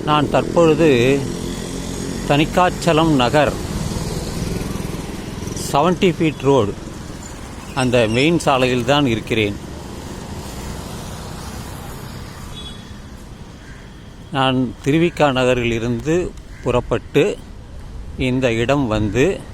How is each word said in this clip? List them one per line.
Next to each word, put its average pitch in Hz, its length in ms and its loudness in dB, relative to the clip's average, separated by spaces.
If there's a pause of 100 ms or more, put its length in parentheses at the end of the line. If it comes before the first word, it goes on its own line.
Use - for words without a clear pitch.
நான் 151 260 2
தற்பொழுது 156 560 6 (1400)
தனிக்காச்சலம் 165 920 4
நகர், 123 300 4 (2250)
செவன்டி 165 480 4
ஃபீட் 151 320 0
ரோடு, 113 240 4 (1080)
அந்த 123 160 4 (200)
மெயின் 156 280 4
சாலையில் 127 460 4
தான் 143 220 4
இருக்கிறேன். 107 440 0 (4000)
நான் 131 200 2 (280)
திருவிக்கா 156 420 4 (120)
நகரிலிருந்து 120 760 2 (480)
புறப்பட்டு 123 640 2 (1040)
இந்த 131 160 2 (180)
இடம் 139 320 2
வந்து 107 300 2 (280)